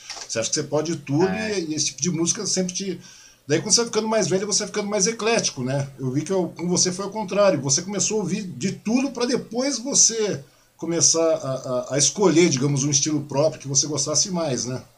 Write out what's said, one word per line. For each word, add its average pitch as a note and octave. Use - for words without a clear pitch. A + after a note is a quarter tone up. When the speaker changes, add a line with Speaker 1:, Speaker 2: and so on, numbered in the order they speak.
Speaker 1:
Você -
acha A2
que -
você D#3
pode D3+
tudo C#3+
Speaker 2:
É. G#3+
Speaker 1:
e, E3
e D#3
esse C#3+
tipo -
de F3+
música E3+
sempre F#3
te... F#3+
Daí, D#3
quando G#3+
você A#3+
vai A#3
ficando A3
mais A3
velho, F#3+
você G3+
vai G#3+
ficando G3+
mais G#3
eclético, A3+
né? C#3
Eu C3
vi C#3
que D#3
eu... F#3
com E3+
você F3+
foi G3
ao G3
contrário, G3
você C#3
começou G3+
a -
ouvir F#3+
de E3
tudo C4
pra A#3+
depois B3
você G#3+
começar E3
a, D#3
a, B2+
a E3
escolher, E3+
digamos, C#3+
um D3
estilo D3+
próprio C#3
que C#3
você C#3
gostasse D3+
mais, C#3+
né? B2+